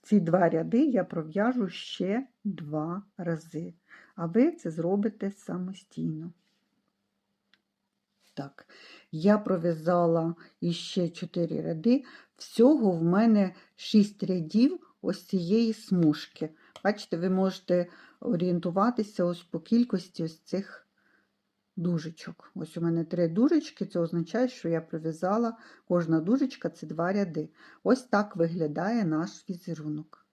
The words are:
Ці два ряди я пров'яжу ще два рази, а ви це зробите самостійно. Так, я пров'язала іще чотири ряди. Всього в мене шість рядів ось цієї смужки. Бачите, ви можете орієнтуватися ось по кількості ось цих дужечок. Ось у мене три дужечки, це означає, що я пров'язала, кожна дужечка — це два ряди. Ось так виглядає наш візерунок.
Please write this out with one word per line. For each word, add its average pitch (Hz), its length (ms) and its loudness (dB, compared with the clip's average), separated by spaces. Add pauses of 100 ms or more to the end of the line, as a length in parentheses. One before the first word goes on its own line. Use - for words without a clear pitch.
Ці 208 180 4
два 170 280 2
ряди 165 360 0
я 226 200 0
пров'яжу 190 640 -4
ще 196 580 -6 (180)
два 165 580 -6 (140)
рази, 170 580 -8 (420)
а 170 100 -6
ви 240 260 4
це 208 180 -8
зробите 196 600 -2
самостійно. 175 1000 -10 (2000)
Так, - 340 -14 (440)
я 190 260 4
пров'язала 170 960 0 (260)
іще 170 480 -2
чотири 170 540 -4
ряди. 170 420 0 (320)
Всього 240 560 4
в 165 120 0
мене 196 500 4 (220)
шість - 460 2
рядів 196 580 2 (220)
ось - 220 -4
цієї 208 480 2
смужки. 160 760 0 (340)
Бачите, 208 320 -2
ви 180 140 -2
можете 185 560 0 (340)
орієнтуватися 180 1040 0
ось 175 180 -4
по - 180 -8
кількості 226 640 -2
ось 160 140 -10
цих - 500 -8 (920)
дужечок. 165 760 -6
Ось - 220 -10
у 170 40 -6
мене 165 240 0
три 170 240 0
дужечки, 247 580 0
це 170 140 -2
означає, 170 480 0
що - 200 -8
я 165 120 0
пров'язала, 180 760 -2 (320)
кожна 165 320 2
дужечка — 254 500 0
це - 160 -16
два 165 260 -2
ряди. 165 360 -2 (340)
Ось 247 200 2
так 208 340 -2
виглядає 170 680 0
наш 160 440 -2
візерунок. 151 840 -10